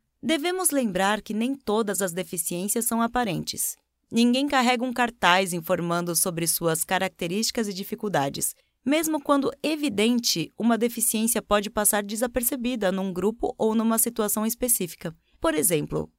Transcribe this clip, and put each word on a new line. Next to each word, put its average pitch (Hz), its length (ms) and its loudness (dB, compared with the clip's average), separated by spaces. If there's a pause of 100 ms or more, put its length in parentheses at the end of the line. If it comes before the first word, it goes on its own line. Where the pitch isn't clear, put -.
(200)
Devemos 339 500 0
lembrar 208 520 0
que - 100 -8
nem 233 220 0
todas 208 480 0
as 180 100 -2
deficiências 185 720 -4
são 233 160 0
aparentes. 233 760 -2 (340)
Ninguém 240 380 4
carrega 254 360 2
um 254 80 -4
cartaz 196 600 2
informando 175 640 0
sobre 165 320 0
suas 165 340 0
características 190 840 -2
e 208 40 -6
dificuldades, 180 840 -2 (280)
mesmo 311 380 0
quando 285 300 2 (100)
evidente, 240 960 0
uma 226 180 4
deficiência 226 640 0
pode 208 300 0
passar 208 320 0
desapercebida 240 880 -2
num 190 220 -2
grupo 190 440 -2
ou 220 200 0
numa 226 200 2
situação 220 480 0
específica. 220 720 -4 (260)
Por 330 140 2
exemplo, 156 640 0